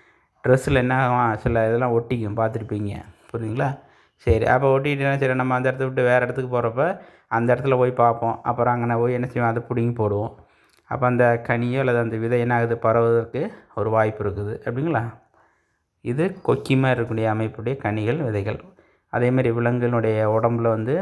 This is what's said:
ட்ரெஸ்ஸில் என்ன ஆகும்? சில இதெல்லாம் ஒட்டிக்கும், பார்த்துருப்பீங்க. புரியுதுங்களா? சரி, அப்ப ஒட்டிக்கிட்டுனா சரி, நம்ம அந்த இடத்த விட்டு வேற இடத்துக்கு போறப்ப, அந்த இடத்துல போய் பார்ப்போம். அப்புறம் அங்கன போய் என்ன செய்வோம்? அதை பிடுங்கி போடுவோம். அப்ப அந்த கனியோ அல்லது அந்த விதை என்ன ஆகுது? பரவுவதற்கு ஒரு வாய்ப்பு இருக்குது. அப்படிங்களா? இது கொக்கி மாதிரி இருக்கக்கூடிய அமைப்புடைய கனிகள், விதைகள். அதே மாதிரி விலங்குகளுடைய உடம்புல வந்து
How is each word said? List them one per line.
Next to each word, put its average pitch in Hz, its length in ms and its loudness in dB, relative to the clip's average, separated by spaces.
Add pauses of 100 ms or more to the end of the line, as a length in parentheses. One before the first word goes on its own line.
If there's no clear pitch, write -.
(440)
ட்ரெஸ்ஸில் 131 400 4
என்ன 127 120 0
ஆகும்? 123 440 2
சில 117 280 2
இதெல்லாம் 120 300 0
ஒட்டிக்கும், 113 420 -4
பார்த்துருப்பீங்க. 107 540 -4 (340)
புரியுதுங்களா? 117 420 -4 (580)
சரி, 113 180 2
அப்ப 127 260 2
ஒட்டிக்கிட்டுனா 139 460 0
சரி, 135 180 0
நம்ம 127 200 0
அந்த 127 140 0
இடத்த 131 160 -2
விட்டு 131 180 -2
வேற 123 200 4
இடத்துக்கு 123 280 -4
போறப்ப, 120 300 0 (460)
அந்த 117 240 0
இடத்துல 131 260 2
போய் 127 140 2
பார்ப்போம். 117 520 2
அப்புறம் 120 300 0
அங்கன 120 260 -2
போய் 123 180 0
என்ன 123 100 -4
செய்வோம்? 120 240 -2
அதை 117 120 -2
பிடுங்கி 120 300 -2
போடுவோம். 107 400 -2 (560)
அப்ப 127 180 -4
அந்த 123 180 4 (180)
கனியோ 120 360 -2
அல்லது 123 200 2
அந்த 113 180 -2
விதை 117 220 0
என்ன 120 160 0
ஆகுது? 117 220 0
பரவுவதற்கு 117 640 2 (340)
ஒரு 107 140 -2
வாய்ப்பு 107 340 0
இருக்குது. 101 300 -4 (100)
அப்படிங்களா? 127 400 -4 (1040)
இது 135 200 -2 (200)
கொக்கி 131 300 2
மாதிரி 131 180 2
இருக்கக்கூடிய 117 340 -2
அமைப்புடைய 110 500 -4
கனிகள், 107 460 -2
விதைகள். 107 360 -4 (540)
அதே 123 160 2
மாதிரி 127 220 2
விலங்குகளுடைய 120 760 0
உடம்புல 117 440 2
வந்து 110 320 -2